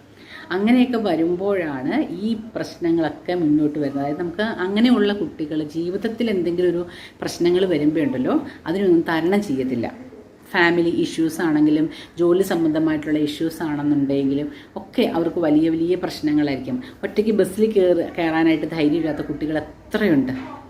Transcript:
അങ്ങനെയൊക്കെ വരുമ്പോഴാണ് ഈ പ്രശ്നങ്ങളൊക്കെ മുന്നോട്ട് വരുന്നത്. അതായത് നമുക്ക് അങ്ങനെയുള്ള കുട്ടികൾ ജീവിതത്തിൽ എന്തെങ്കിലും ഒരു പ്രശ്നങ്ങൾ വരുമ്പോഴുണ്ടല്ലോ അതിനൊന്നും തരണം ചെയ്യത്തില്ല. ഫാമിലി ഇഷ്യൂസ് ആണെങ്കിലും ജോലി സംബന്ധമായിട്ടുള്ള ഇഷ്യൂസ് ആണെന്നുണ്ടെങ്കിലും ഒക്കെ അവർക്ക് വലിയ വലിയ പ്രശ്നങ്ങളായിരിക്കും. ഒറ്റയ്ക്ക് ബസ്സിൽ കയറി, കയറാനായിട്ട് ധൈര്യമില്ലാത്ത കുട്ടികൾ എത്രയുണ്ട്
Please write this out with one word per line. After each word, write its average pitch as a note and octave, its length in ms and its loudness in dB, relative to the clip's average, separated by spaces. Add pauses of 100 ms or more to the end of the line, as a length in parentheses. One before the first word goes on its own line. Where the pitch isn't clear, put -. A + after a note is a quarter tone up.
(500)
അങ്ങനെയൊക്കെ A#3 480 4
വരുമ്പോഴാണ് F3 1160 0 (140)
ഈ A3+ 100 -2 (180)
പ്രശ്നങ്ങളൊക്കെ E3 800 -2
മുന്നോട്ട് D3+ 440 2
വരുന്നത്. C#3 260 -2
അതായത് D3+ 160 -4
നമുക്ക് F3 220 -4
അങ്ങനെയുള്ള G#3 720 2
കുട്ടികൾ D#3 500 -4
ജീവിതത്തിൽ G3 680 -4
എന്തെങ്കിലും F3 400 0
ഒരു E3+ 120 -2 (380)
പ്രശ്നങ്ങൾ F3 440 2
വരുമ്പോഴുണ്ടല്ലോ D3+ 720 0 (320)
അതിനൊന്നും E3+ 420 4
തരണം E3+ 340 2
ചെയ്യത്തില്ല. B2+ 500 -2 (600)
ഫാമിലി E3+ 360 2
ഇഷ്യൂസ് E3 520 -2
ആണെങ്കിലും D3+ 500 2 (280)
ജോലി F3 240 4
സംബന്ധമായിട്ടുള്ള D#3 760 0
ഇഷ്യൂസ് D#3+ 440 -2
ആണെന്നുണ്ടെങ്കിലും C#3+ 880 0 (260)
ഒക്കെ - 260 -2
അവർക്ക് E3+ 360 0
വലിയ D#3+ 300 4
വലിയ E3 260 0
പ്രശ്നങ്ങളായിരിക്കും. D3 880 -2 (200)
ഒറ്റയ്ക്ക് G#3+ 300 0
ബസ്സിൽ G3 400 2
കയറി, F3+ 320 4 (140)
കയറാനായിട്ട് D#3+ 520 2
ധൈര്യമില്ലാത്ത D3+ 560 0
കുട്ടികൾ D3+ 320 -4
എത്രയുണ്ട് D3 1000 -2 (120)